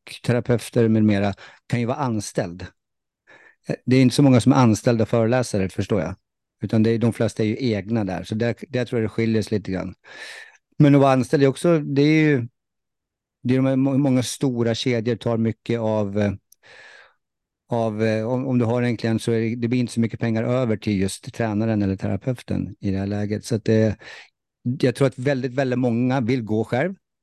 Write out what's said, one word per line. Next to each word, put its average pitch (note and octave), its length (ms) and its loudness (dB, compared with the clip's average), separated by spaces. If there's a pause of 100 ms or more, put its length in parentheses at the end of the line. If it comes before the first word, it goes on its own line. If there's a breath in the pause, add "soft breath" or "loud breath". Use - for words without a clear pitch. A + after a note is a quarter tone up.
(260)
terapeuter A#2+ 640 2
med A2 160 4
mera G2+ 300 2 (340 loud breath)
kan A#2+ 120 -2
ju A#2+ 60 -2
vara B2+ 120 -4
anställd. G#2 680 -6 (1200 soft breath)
Det B2 100 2
är C3 60 6
inte B2+ 140 4
så D3 80 4
många C3 180 6
som B2+ 100 4
är C#3+ 40 4
anställda A#2 500 4
föreläsare, A2+ 640 0
förstår G2+ 320 -2
jag. E2 140 -6 (460)
Utan A2 220 0
det A2 60 2
är, A#2 80 0
de A2 160 2
flesta A2+ 300 -2
är G#2+ 40 0
ju G#2+ 120 -2
egna A2 440 -2
där. F2+ 200 -6
Så A2 120 -6
där, A2+ 200 -2 (140)
där B2 160 -2
tror A#2 160 -2
jag A2 80 -2
det - 40 -10
skiljer A2+ 280 0
sig G#2 160 -2
lite F#2 140 -6
grann. F2+ 240 -6 (840 loud breath)
Men C#3+ 180 6
att C#3+ 60 6
vara C3+ 100 6
anställd C3 320 2
är C3+ 40 6
också, E3 320 2
det C#3+ 220 -2
är D#3 280 4
ju, B2 180 0 (960)
det B2 100 0
är C3 40 4
de C3 80 2
här C3+ 100 2
må-, C3+ 220 0
många C3 260 2
stora A#2 520 -2
kedjor A#2 400 -2
tar A#2 220 -2
mycket A2+ 420 -2
av, G#2+ 400 -2
eh, G#2 120 2 (1400 loud breath)
av, A2+ 340 -2
eh, A2 240 0
om, B2+ 200 -2
om C3 100 0
du A#2+ 80 2
har A#2+ 160 0
en A#2+ 160 0
klient A2+ 240 -2
så A#2+ 100 -2
är A2+ 80 0
det, A2+ 160 -2
det A#2 120 -4
blir B2+ 120 0
inte B2 140 -2
så - 60 -2
mycket A2+ 200 -2
pengar A2+ 240 -2
över B2 340 0
till G#2 220 -2
just G2 340 -4
tränaren G#2+ 480 0
eller F#2+ 140 0
terapeuten G2 840 -6
i G2 120 -4
det F#2+ 60 -4
här G2 100 -4
läget. G#2 380 -6
Så A#2+ 100 -4
att G#2+ 100 -6
det, A2 320 2 (640 loud breath)
jag B2 340 0
tror C#3 120 2
att B2+ 120 -4
väldigt, B2+ 340 -2
väldigt C3 260 -2
många B2+ 420 0
vill A#2+ 220 -2
gå G#2+ 200 -2
själv, D#3 320 -2 (280)